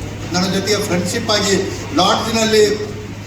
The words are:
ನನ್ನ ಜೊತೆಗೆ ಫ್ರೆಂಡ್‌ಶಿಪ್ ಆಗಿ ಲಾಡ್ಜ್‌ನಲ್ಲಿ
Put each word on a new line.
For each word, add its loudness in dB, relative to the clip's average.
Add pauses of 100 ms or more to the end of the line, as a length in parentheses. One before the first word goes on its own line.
(340)
ನನ್ನ 0
ಜೊತೆಗೆ 0
ಫ್ರೆಂಡ್‌ಶಿಪ್ -2
ಆಗಿ 2 (400)
ಲಾಡ್ಜ್‌ನಲ್ಲಿ 4 (600)